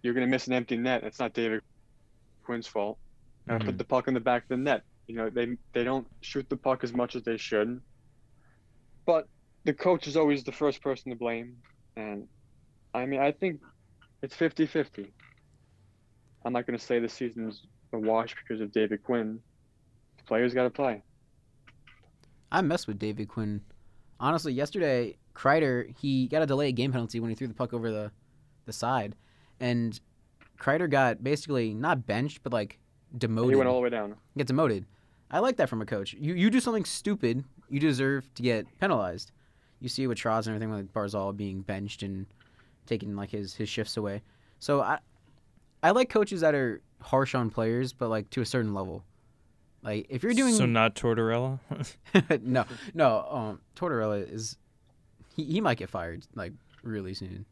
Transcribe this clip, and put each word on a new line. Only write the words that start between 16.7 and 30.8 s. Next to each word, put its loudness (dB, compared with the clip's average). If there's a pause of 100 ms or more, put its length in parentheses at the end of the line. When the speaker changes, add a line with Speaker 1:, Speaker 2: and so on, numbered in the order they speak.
Speaker 1:
say 0
the -2
season's -8 (280)
a -4
wash 2
because -8
of -8
David 2
Quinn. -2 (800)
The -20
players 2
gotta 2
play. -2 (1500)
Speaker 3:
I 2
mess 0
with -6
David -6
Quinn. -4 (580)
Honestly, 0
yesterday, 0 (180)
Kreider, 2
he 2
got 2
a 4
delay 2
game 0
penalty -2
when -4
he -4
threw -6
the -8
puck -4
over -4
the, -6 (540)
the -10
side. -2 (460)
And 0 (640)
Kreider 2